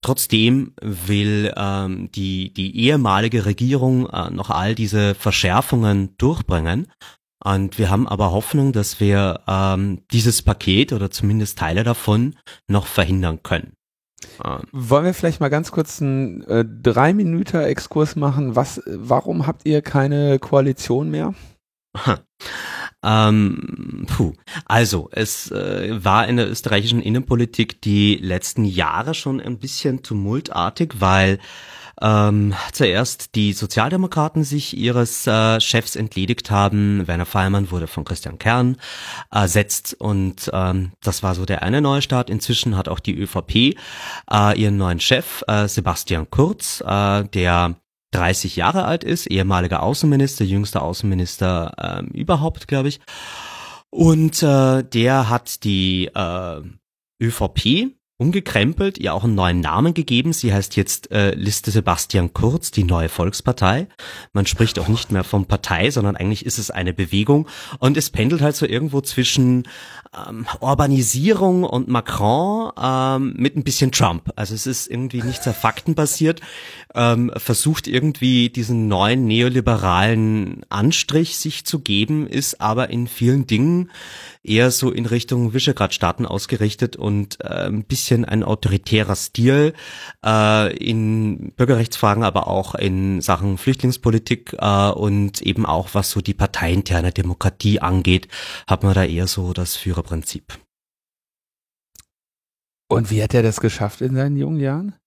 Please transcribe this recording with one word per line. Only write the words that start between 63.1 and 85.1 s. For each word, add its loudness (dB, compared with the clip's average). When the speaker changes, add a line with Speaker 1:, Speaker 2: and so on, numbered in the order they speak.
Speaker 1:
Volkspartei. 0
Man 2
spricht 0
auch -2
nicht 0
mehr 0
von 0
Partei, 0
sondern 0
eigentlich -2
ist -4
es -6
eine -4
Bewegung. 2
Und 4
es -2
pendelt 0
halt 2
so -2
irgendwo -2
zwischen, 2
ähm, -12
Urbanisierung 2
und -2
Macron, 0
ähm, 0
mit 0
ein -2
bisschen 0
Trump. 0
Also -6
es -6
ist -6
irgendwie -6
nicht -6
sehr -2
faktenbasiert, 0
ähm, 2
versucht 0
irgendwie 2
diesen 0
neuen 4
neoliberalen 2
Anstrich 0
sich -8
zu -4
geben, 0
ist -4
aber 0
in -4
vielen 2
Dingen 2
eher 2
so 0
in -4
Richtung 0